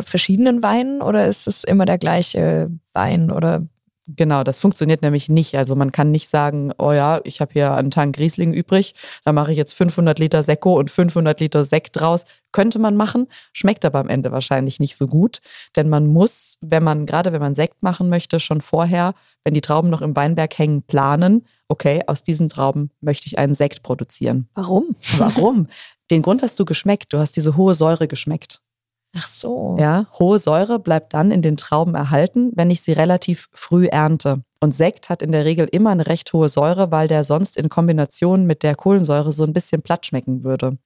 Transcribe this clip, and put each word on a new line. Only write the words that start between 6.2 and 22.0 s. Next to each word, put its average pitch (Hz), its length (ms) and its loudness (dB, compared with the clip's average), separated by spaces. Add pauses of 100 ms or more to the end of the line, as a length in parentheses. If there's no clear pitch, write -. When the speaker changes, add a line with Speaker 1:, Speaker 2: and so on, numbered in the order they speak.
Speaker 2:
sagen, 147 480 -2
„Oh - 140 0
ja, 147 320 2
ich - 180 -10
hab 147 120 -6
hier 143 200 0
einen 135 200 0
Tank 143 260 0
Riesling 165 340 0
übrig, 190 440 0 (280)
da 151 80 0
mache 151 200 2
ich 151 40 -2
jetzt 147 180 -2
fünfhundert 170 440 2
Liter 156 240 2
Sekko 170 340 2
und 143 140 0
fünfhundert 165 480 0
Liter 151 240 0
Sekt 156 380 -4
draus.“ 170 240 0 (260)
Könnte 220 300 0
man 214 160 2
machen, 220 320 0 (240)
schmeckt - 320 -2
aber 139 160 0
am - 80 -4
Ende 127 240 -2
wahrscheinlich 131 480 -2
nicht 143 160 -4
so 139 100 -4
gut. 165 320 0 (380)
Denn 156 120 2
man 151 200 2
muss, 170 520 0
wenn 160 220 0
man, 151 240 0
gerade 170 260 -2
wenn 156 80 -2
man 143 140 -2
Sekt 156 300 -4
machen 180 240 -2
möchte, 170 320 -2
schon 156 200 -2
vorher, 175 540 0 (300)
wenn 151 100 0
die 147 60 0
Trauben 160 280 0
noch 160 140 -2
im 151 140 -4
Weinberg 156 420 -2
hängen, 151 240 0
planen, 156 640 2 (220)
„Okay, 147 400 0